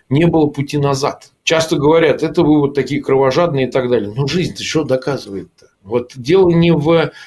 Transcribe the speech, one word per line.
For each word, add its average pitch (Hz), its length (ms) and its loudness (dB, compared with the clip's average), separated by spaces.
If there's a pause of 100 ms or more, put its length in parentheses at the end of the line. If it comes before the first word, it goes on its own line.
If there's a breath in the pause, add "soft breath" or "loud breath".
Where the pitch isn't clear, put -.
не 156 180 2
было 156 180 2
пути 147 320 -4
назад. 139 540 -2 (120)
Часто 160 340 0
говорят: 151 440 2
«Это 160 220 0
вы 151 160 4
вот 139 160 0
такие 147 260 -2
кровожадные» 135 680 0
и 123 40 -10
так 123 180 -2
далее. 104 260 0
Но 139 120 -2
жизнь-то 165 360 -4
что 160 200 -2
доказывает-то? 123 840 -6 (180)
Вот 120 320 -6
дело 170 360 2
не 170 200 4
в 156 400 0 (160 loud breath)